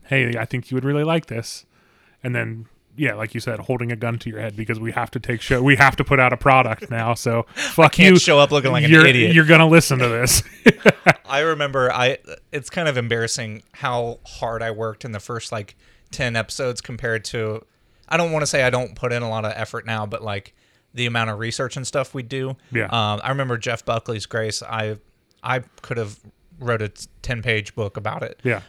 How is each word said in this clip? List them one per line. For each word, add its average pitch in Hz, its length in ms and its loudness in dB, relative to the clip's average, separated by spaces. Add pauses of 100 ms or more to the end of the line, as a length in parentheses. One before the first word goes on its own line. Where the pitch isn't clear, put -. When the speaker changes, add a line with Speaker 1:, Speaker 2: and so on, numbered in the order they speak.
Speaker 1:
"Hey, 120 320 0
I 113 80 -4
think 123 260 -8
you 127 40 -2
would 127 100 -2
really 147 180 -2
like 165 240 -2
this." - 380 -12 (580)
And 123 120 -4
then, 113 320 -8 (280)
yeah, 131 200 -2
like 110 180 -8
you 117 60 -8
said, 110 220 -6
holding 120 300 -4
a 117 40 -6
gun 117 240 -4
to 120 100 -12
your 110 100 -10
head 107 160 -8
because 110 240 -6
we 113 120 -6
have 117 200 -4
to 127 80 -8
take 117 220 -6
show, 123 220 0
we 139 140 6
have 139 180 4
to 139 80 -2
put 135 160 2
out 123 140 4
a 120 40 -2
product 127 540 2
now. 113 240 -2
So 117 340 -2
Speaker 2:
<laughs> - 60 -20
Speaker 1:
fuck - 380 4
Speaker 2:
Can't 185 200 8
Speaker 1:
you. 175 60 8
Speaker 2:
show 151 180 4
up 143 140 6
looking 135 200 2
like 147 120 0
an 147 80 4
Speaker 1:
You're, 160 160 10
Speaker 2:
idiot. 123 260 4
Speaker 1:
you're 160 120 8
gonna 160 220 8
listen 156 320 6
to 123 80 2
this. 117 360 0 (420)
<laughs> - 400 4
Speaker 2:
I 135 140 -2
remember, 143 520 0
I, 127 260 0 (340)
it's 143 180 -10
kind 170 200 -4
of 127 80 -2
embarrassing 113 760 -4
how 120 540 -4
hard 113 360 -6
I 113 100 -4
worked 110 340 -8
in 117 80 -10
the 104 60 -8
first, - 320 -10
like, 107 240 -10 (360)
ten 120 240 -4
episodes 123 460 -6
compared 113 440 -6
to, 110 400 -8 (440)
I 160 80 0
don't 165 160 -2
wanna 151 120 -2
say 139 180 0
I 127 60 2
don't 123 260 -4
put 120 180 -4
in 120 100 -4
a 113 60 -6
lot 110 160 -4
of 107 100 -6
effort 110 300 -10
now, 110 200 -6
but, 107 160 -8
like, 101 320 -10 (400)
the 123 120 -4
amount 117 240 -2
of 104 100 -8
research 123 380 -6
and 131 100 -10
stuff - 260 -4
we 135 80 -8
do. 131 360 -8 (140)
Speaker 1:
Yeah. 113 160 -2
Speaker 2:
Um, 104 360 -2
I 127 60 -4
remember 135 280 -2
Jeff 117 280 -8
Buckley's 113 400 -4
Grace. 110 360 -4
I, 107 360 -6 (440)
I 127 180 -4 (220)
could - 160 -10
have 107 220 -6 (400)
wrote 120 220 -2
a 104 80 -4 (320)
ten-page 113 540 -4
book 104 200 -6
about 107 280 -8
it. - 200 -10
Speaker 1:
Yeah. 120 260 -2